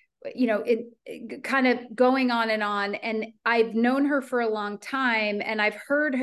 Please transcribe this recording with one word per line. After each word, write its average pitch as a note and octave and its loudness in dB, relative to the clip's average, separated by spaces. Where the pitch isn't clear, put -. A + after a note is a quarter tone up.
you B3 2
know, G#3+ 0
it, A3+ 0
it - -12
kind C4 2
of A#3+ 0
going B3+ 4
on A#3 0
and A3 0
on. G3+ -2
And A3 -4
I've A3+ 2
known B3 4
her C#4 2
for B3+ -2
a A#3 0
long G#3 -4
time, A3 0
and A3 -2
I've G#3 2
heard, D4 0